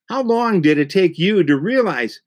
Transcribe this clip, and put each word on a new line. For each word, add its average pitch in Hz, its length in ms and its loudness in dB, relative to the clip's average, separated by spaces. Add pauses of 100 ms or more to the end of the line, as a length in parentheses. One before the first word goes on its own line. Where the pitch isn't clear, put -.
(100)
How 262 140 -4
long 226 360 0
did 151 200 2
it 147 100 -2
take 180 300 0
you 190 240 2
to 143 120 2
realize 160 720 -4